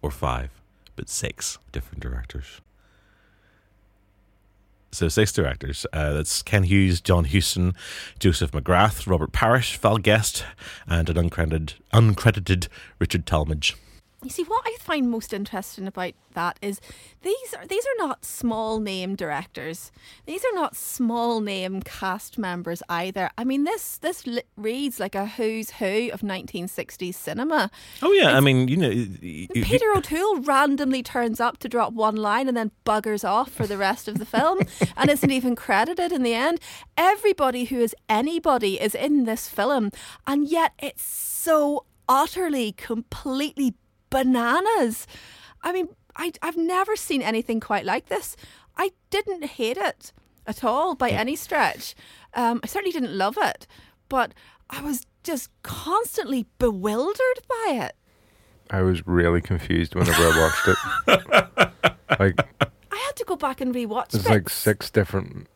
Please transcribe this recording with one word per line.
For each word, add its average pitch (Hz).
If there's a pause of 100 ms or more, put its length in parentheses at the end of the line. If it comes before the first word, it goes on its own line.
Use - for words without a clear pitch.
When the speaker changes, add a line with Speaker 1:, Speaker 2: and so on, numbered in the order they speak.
Speaker 1:
or 73
five, 64 (460)
but -
six - (140)
different -
directors. 67 (2250)
So 85
six 107
directors. 71
Uh, 76
that's 76
Ken 101
Hughes, 92
John 87
Huston, 90 (460)
Joseph 87
McGrath, 90
Robert 80
Parrish, 117
Val 110
Guest, 107 (420)
and 82
an 80
uncredited, 80 (180)
uncredited 104 (320)
Richard 87
Talmadge. 78 (460)
Speaker 2:
You 254
see, 349
what 440
I 453
find 285
most 226
interesting 196
about 185 (180)
that 175
is 202 (400)
these 453
are, -
these 381
are 480
not -
small 220
name 190
directors. 160 (320)
These 359
are 480
not 330
small 233
name 190
cast -
members 175
either. 180
I 233
mean, 269
this, -
this 339
li-, 240 (160)
reads 240
like 202
a 196
who's 220
who 214
of -
nineteen 190
sixties -
cinema. 247 (300)
Speaker 1:
Oh, 339
yeah. 349
I 131
Speaker 2:
It's 139
Speaker 1:
mean, 131
you 147
know, 160
y-, 95
y-, -
Speaker 2:
Peter 453
O'Toole 381
randomly 277
turns 233
up 240
to 247
drop 226
one 220
line 220
and 247
then 220 (160)
buggers 214
off 226
for 226
the 202
rest 196
of 208
the 214
film 311 (180)
Speaker 1:
<laughs> -
Speaker 2:
and 277
isn't 277
even 247
credited 330
in 277
the 240
end. 294 (360)
Everybody 311
who 254
is 233 (140)
anybody 247
is 208
in 285
this 226
film, 220 (360)
and 285
yet 330
it's -
so - (240)
utterly, 277
completely 262 (360)
bananas. 262 (560)
I 349
mean, 359 (260)
I, 330 (100)
I've 339
never 370
seen 294
anything 220
quite 208
like 208
this. - (400)
I 381 (180)
didn't 381
hate 254
it - (340)
at -
all 277
by 254
Speaker 1:
Yeah. 202
Speaker 2:
any 240
stretch. - (380)
Um, 240
I -
certainly 392
didn't 233
love 196
it, - (420)
but 262 (380)
I -
was 285 (200)
just 302 (140)
constantly 311 (140)
bewildered 254
by 453 (180)
it. - (720)
Speaker 3:
I 95
was 90
really 87
confused 85
whenever 85
I 80
watched 80
it. -
Speaker 1:
<laughs> -
Speaker 3:
Like, 98 (200)
Speaker 2:
I -
had 539
to 480
go 370
back 262
and 254
rewatch 233
Speaker 3:
there's, 104
Speaker 2:
bits. -
Speaker 3:
like, 95
six -
different, 95